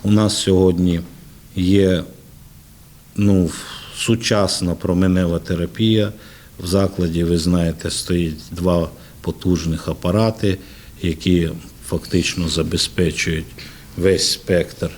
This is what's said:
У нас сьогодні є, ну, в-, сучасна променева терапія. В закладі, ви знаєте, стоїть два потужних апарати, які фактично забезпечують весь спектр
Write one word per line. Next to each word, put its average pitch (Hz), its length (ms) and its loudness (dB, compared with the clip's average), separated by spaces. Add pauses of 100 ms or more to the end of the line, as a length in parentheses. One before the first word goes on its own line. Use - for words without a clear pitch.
У 101 60 2
нас 107 260 4
сьогодні 90 640 4 (560)
є, 92 480 4 (1120)
ну, 98 280 4
в-, - 220 -6 (300)
сучасна 101 800 0
променева 90 640 2
терапія. 101 760 0 (460)
В 90 80 -10
закладі, 90 580 0
ви 85 140 2
знаєте, 85 520 0
стоїть 85 500 -4 (100)
два 87 380 0 (320)
потужних 82 680 -2
апарати, 98 680 0 (440)
які 87 480 0 (360)
фактично 87 640 -2
забезпечують 80 960 -2 (520)
весь 90 360 2
спектр - 640 -2